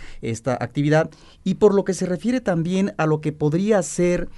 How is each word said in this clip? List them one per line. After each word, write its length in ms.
esta 340
actividad, 560
y 100
por 180
lo 120
que 100
se 100
refiere 360
también 580
a 80
lo 140
que 120
podría 500
ser 560